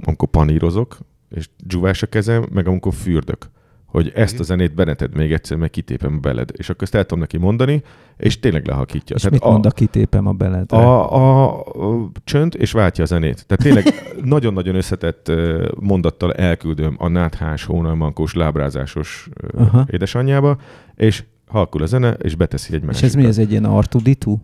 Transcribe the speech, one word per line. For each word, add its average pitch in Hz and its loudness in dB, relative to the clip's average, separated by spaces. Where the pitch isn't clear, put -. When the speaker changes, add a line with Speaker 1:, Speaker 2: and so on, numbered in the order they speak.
Speaker 1:
Amikor - 0
panírozok, 85 0
és 80 -10
dzsúvás 92 0
a 107 -4
kezem, 113 0
meg 92 0
amikor 92 0
fürdök. 82 -4
Hogy - -2
ezt 104 2
a - -10
Speaker 2:
Igen. 101 -4
Speaker 1:
zenét 87 0
beneted 76 -2
még 76 0
egyszer, 76 -4
meg 80 -2
kitépem 71 -4
beled. 62 -2
És - -12
akkor 92 -6
ezt 95 -6
el 104 4
tudom 82 -4
neki 82 -4
mondani, 123 2
és - 0
tényleg 80 0
lehakítja. - -4
Speaker 3:
És - -2
Speaker 1:
Tehát 123 4
Speaker 3:
mit 120 0
Speaker 1:
a 117 6
Speaker 3:
mond 107 4
a 107 6
kitépem 107 0
a 98 0
beledre? 95 -2
Speaker 1:
a, 117 4
a, 131 4
a 107 -4
csönd, 156 0
és 113 -2
váltja 92 0
a 78 0
zenét. 80 -2
Tehát - 0
tényleg 113 6
Speaker 3:
<laughs> 135 -2
Speaker 1:
nagyon-nagyon 95 0
összetett, 90 -4
ö, 82 -2
mondattal 87 0
elküldöm 80 -2
a 87 -4
náthás, 82 -2
hónalmankós, 80 -2
lábrázásos, 73 -4
ö, - -12
Speaker 3:
Aha. 117 6
Speaker 1:
édesanyjába, 135 0
és - 2
halkul 92 -2
a - 0
zene, 120 2
és - -4
beteszi 82 -2
egy 78 0
Speaker 3:
És 71 -6
Speaker 1:
másikra. - 0
Speaker 3:
ez 120 2
mi, 139 6
ez 110 4
egy 107 2
ilyen 107 2
R - 4
two 123 0
D 131 4
two 104 -2